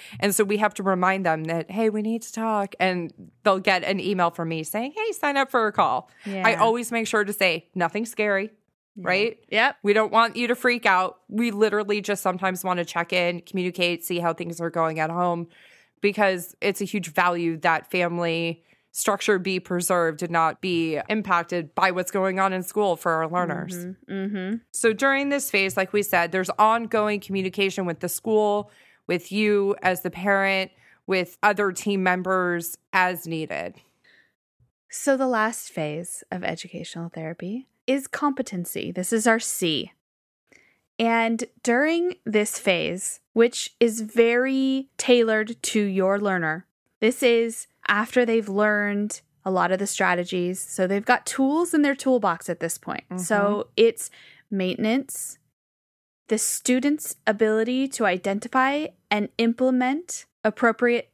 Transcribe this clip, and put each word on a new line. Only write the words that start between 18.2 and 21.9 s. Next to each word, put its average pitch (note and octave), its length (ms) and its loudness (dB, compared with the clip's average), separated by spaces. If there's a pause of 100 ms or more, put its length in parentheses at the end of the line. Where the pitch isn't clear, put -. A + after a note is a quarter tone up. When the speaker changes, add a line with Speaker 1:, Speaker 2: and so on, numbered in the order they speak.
Speaker 1:
structure G3+ 460 0
be F#3 220 -2
preserved F3 600 0
and E3+ 80 -6
not E3 320 0
be E3 360 -2 (120)
impacted F3 640 -2
by F#3 160 4